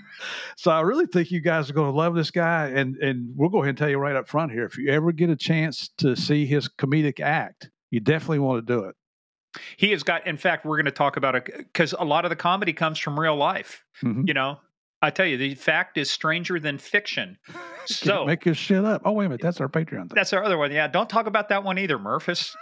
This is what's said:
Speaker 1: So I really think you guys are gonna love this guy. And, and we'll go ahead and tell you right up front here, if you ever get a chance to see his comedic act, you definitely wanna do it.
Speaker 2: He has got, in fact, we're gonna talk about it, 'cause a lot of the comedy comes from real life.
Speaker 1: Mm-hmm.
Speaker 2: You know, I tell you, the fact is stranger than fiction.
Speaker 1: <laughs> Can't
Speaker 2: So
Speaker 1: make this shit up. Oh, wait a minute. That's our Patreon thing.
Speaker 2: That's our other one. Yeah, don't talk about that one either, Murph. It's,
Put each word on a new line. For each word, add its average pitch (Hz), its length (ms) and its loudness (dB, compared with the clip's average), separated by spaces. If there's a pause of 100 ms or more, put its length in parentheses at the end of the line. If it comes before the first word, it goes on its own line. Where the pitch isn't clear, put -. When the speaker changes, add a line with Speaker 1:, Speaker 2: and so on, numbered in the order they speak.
(560)
Speaker 1:
So - 160 2
I 160 100 4
really 262 240 2
think 170 240 2
you 175 120 0
guys 156 280 2
are 143 40 -8
gonna 143 180 2
love 165 240 2
this 160 160 0
guy. 165 380 2
And, 135 280 0
and 127 380 -2
we'll 143 140 4
go 202 100 2
ahead 139 100 2
and 127 80 -2
tell 147 120 0
you 143 100 2
right 139 160 0
up 123 120 -2
front 151 240 0
here, 117 140 -2
if 104 120 -8
you 139 140 -2
ever 156 200 4
get 170 180 2
a 160 60 4
chance 160 540 0 (100)
to 127 160 4
see 147 300 2
his 139 220 0
comedic 147 520 0
act, 143 500 -2 (220)
you 117 80 0
definitely 151 400 0
wanna 131 240 2
do 120 220 0
it. 92 100 -14 (840)
Speaker 2:
He 208 140 4
has 175 120 0
got, 170 220 -2
in 160 120 -4
fact, 165 280 -2
we're 151 120 0
gonna 147 140 2
talk 143 260 0
about 135 180 0
it, - 380 -6
'cause 160 240 2
a 180 80 -2
lot 156 200 2
of 180 40 0
the 165 60 -4
comedy 202 380 0
comes 160 240 -2
from 147 220 -4
real 156 160 2
life. - 480 -2 (200)
Speaker 1:
Mm-hmm. 123 220 0
Speaker 2:
You 156 80 0
know, 139 260 -2 (440)
I 151 80 4
tell 190 160 0
you, 143 100 0
the 135 160 -2
fact 160 460 0
is 143 100 -2
stranger 170 500 -2
than 143 200 -4
fiction. 131 640 -4
Speaker 1:
<laughs> - 40 -20
Can't - 120 -14 (280)
Speaker 2:
So 180 380 0
Speaker 1:
make 160 180 0
this 165 140 2
shit 190 260 2
up. 214 220 0
Oh, 196 60 2
wait 208 140 0
a 185 40 0
minute. 123 140 -4
That's 170 180 -2
our 139 80 -2
Patreon 160 400 -4
thing. - 60 -4
Speaker 2:
That's 202 180 0
our 190 100 2
other 196 140 2
one. 143 140 0
Yeah, 151 160 2
don't 175 220 0
talk 220 180 0
about 208 220 0
that 202 140 2
one 185 140 -2
either, 165 220 0
Murph. 110 280 -2
It's, - 340 -4